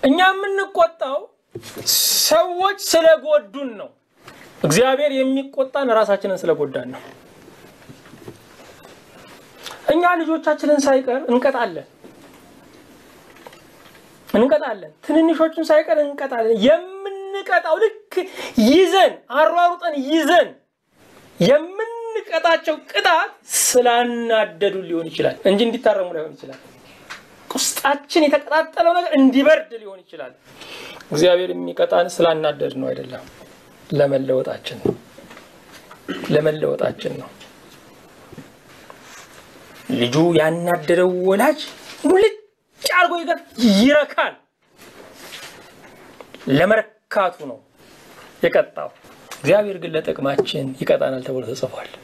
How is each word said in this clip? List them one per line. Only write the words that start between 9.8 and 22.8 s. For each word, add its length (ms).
እኛ 160
ልጆቻችንን 680
ሳይቀር 440
እንቀጣለን፣ 600
እንቀጣለን። 640
ትንንሾቹን 640
ሳይቀር 340
እንቀጣለን። 600
የምንቀጣው 1160
ልክ 360
ይዘን፣ 500
አሯሩጠን 640
ይዘን 440
የምንቀጣቸው 1400